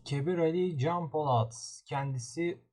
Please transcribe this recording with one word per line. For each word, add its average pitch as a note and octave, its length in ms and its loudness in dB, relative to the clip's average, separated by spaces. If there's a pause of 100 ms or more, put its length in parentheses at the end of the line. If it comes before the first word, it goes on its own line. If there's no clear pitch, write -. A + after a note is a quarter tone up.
Kebir C#3+ 320 0
Ali E3+ 400 2
Can E3 320 0
Polat. B2+ 460 2 (300)
Kendisi C#3 760 -4 (120)